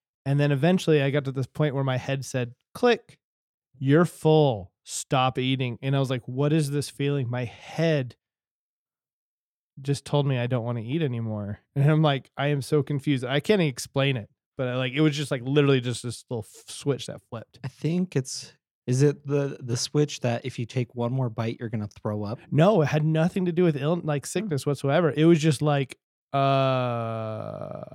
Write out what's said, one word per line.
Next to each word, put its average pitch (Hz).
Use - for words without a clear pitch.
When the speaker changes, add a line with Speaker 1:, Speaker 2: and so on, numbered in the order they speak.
Speaker 1:
And 143
then 147
eventually 151
I 139
got 139
to 139
this 131
point 147
where 139
my 131
head 135
said, 123
"Click, -
you're 143
full. 147
Stop 131
eating." 127
And 135
I 139
was 131
like, 127
"What 139
is 151
this 143
feeling?" 139
My 123
head 147
just 139
told 147
me 131
I 120
don't 120
wanna 120
eat 131
anymore. 110
And 143
I'm 156
like, 139
"I 139
am 143
so 151
confused." 139
I 135
can't 202
explain 139
it, 101
but 131
I, 123
like, 131
it 147
was 151
just, 147
like, 131
literally 139
just 120
this 120
little 117
f-, -
switch -
that -
flipped. -
Speaker 2:
I 135
think 180
it's, -
is 127
it 143
the, 139
the 120
switch -
that 120
if 123
you 120
take -
one 120
more 131
bite, 113
you're 120
gonna 107
throw 107
up? 104
Speaker 1:
No, 170
it 143
had 151
nothing 160
to 175
do 175
with 156
ill-, 156
like, 147
Speaker 2:
Hmm. -
Speaker 1:
sickness 180
whatsoever. 147
It 151
was 170
just 151
like, 143
"Uh, 117